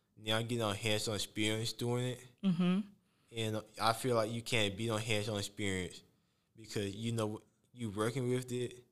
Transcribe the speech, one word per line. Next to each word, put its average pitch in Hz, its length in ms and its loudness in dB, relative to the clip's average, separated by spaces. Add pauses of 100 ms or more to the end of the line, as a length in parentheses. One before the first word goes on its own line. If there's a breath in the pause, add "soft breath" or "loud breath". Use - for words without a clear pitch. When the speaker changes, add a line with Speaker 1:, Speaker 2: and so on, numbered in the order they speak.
(160)
Speaker 1:
now 110 200 0
I'm 117 100 0
getting 117 160 0
on 104 140 2
hands-on 107 400 0
experience 110 560 -2
doing 123 360 -2
it. 123 120 -6 (240)
Speaker 2:
Mm-hmm. 180 360 4 (560)
Speaker 1:
And 110 240 -2 (200)
I 110 140 6
feel 123 200 2
like 113 160 4
you 117 120 -4
can't 104 340 2
beat 113 140 -2
on 107 100 2
hands-on 107 380 0
experience 95 640 -4 (540)
because, 104 380 -4
you 113 180 -4
know, 110 280 -2 (320)
you 120 180 -6
working 117 380 0
with 123 240 -2
it, 123 400 -4